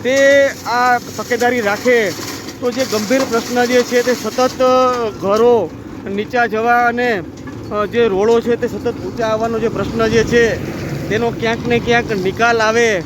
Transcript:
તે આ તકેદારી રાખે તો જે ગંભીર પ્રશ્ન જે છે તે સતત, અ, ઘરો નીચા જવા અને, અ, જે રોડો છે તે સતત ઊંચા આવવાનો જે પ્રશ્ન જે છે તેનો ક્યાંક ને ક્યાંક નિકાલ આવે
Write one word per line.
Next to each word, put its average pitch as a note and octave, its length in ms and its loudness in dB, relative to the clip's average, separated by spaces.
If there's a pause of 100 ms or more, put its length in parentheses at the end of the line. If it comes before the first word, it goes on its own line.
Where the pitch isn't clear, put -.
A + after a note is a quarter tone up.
તે C#4 440 4
આ B3 500 0
તકેદારી A#3+ 640 -2
રાખે G#3+ 480 2 (500)
તો B3 120 -2
જે B3+ 200 -2
ગંભીર G#3+ 380 0
પ્રશ્ન A#3+ 360 0
જે B3 160 4
છે A#3+ 200 0
તે B3 120 2
સતત, B3+ 480 -2
અ, B3+ 480 2 (120)
ઘરો G#3+ 480 4 (400)
નીચા G#3+ 360 -2
જવા A#3 420 2
અને, A#3 360 -2 (480)
અ, G#3 140 -2
જે A3+ 220 0
રોડો G#3+ 340 2
છે A#3 140 0
તે A#3 120 -4
સતત A3 260 -4 (120)
ઊંચા A3+ 220 -4
આવવાનો A3 320 -2
જે A3+ 80 0
પ્રશ્ન G#3 400 -2
જે A3+ 160 4
છે A#3 320 2 (540)
તેનો A3+ 200 0
ક્યાંક A3+ 380 -4
ને A#3+ 120 2
ક્યાંક A#3 320 0
નિકાલ A3 500 0
આવે A3 440 2